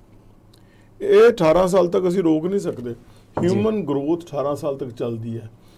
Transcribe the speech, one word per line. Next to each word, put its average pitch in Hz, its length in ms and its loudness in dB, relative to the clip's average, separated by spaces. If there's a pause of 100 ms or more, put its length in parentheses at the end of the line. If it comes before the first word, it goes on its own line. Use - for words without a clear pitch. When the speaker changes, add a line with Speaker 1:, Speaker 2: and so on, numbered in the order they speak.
(1000)
Speaker 1:
ਇਹ 220 300 6
ਅਠਾਰਾਂ 180 380 2
ਸਾਲ 180 200 2
ਤੱਕ 185 200 0
ਅਸੀਂ 180 140 0
ਰੋਕ 160 240 2
ਨਹੀਂ 196 140 -2
ਸਕਦੇ। 127 300 -8
Speaker 2:
ਜੀ। - 580 -6
Speaker 1:
ਹਿਊਮਨ 208 340 0
ਗਰੋਥ 147 420 -4
ਅਠਾਰਾਂ 143 320 -4
ਸਾਲ 139 200 -6
ਤੱਕ 139 140 -10
ਚੱਲਦੀ 117 480 -8
ਹੈ। 110 120 -16 (280)